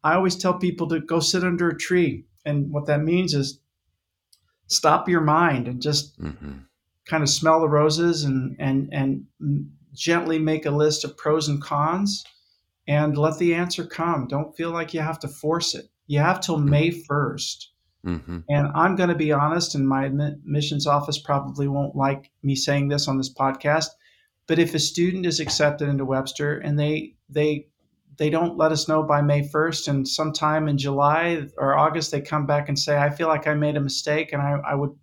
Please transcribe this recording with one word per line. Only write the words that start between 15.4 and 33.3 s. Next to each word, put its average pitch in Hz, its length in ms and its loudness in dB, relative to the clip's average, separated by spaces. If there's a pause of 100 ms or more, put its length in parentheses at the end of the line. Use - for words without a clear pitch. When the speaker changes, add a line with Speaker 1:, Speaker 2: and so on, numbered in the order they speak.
Speaker 1:
it. - 100 -14 (220)
You 143 120 0
have 185 220 2
till 165 160 -2
Speaker 2:
Mm-hmm. 143 120 2
Speaker 1:
May 151 220 4
first. - 800 -6 (340)
Speaker 2:
Mm-hmm. 85 340 -6 (100)
Speaker 1:
And 143 260 2
I'm 175 200 4
gonna 175 200 2
be 151 180 0
honest, 156 420 0
and 135 120 2
my 135 200 0
admi-, 147 260 -2
admissions 143 540 -4
office 143 300 0
probably 139 500 -2
won't 139 280 -2
like 139 360 -2 (120)
me 139 120 2
saying 139 320 0
this 143 200 -2
on 135 100 -2
this 131 160 -4
podcast, 147 540 0 (580)
but 165 140 2
if 165 140 2
a 156 60 0
student 180 460 0
is 160 160 0
accepted 147 480 0
into 135 160 0
Webster 135 540 -2
and 147 200 -2
they, 151 360 -2 (140)
they, 151 380 0 (500)
they 151 120 0
don't 170 280 0
let 156 140 4
us 151 160 -2
know 156 160 2
by 147 180 2
May 143 260 4
first, 156 420 -2
and 135 180 0
sometime 156 640 0
in 143 80 2
July 143 720 2 (100)
or 139 200 4
August, 151 340 2
they 143 100 -2
come 147 240 -2
back 147 240 0
and 143 100 0
say, 147 180 2
"I 143 120 4
feel 160 180 -2
like 151 180 2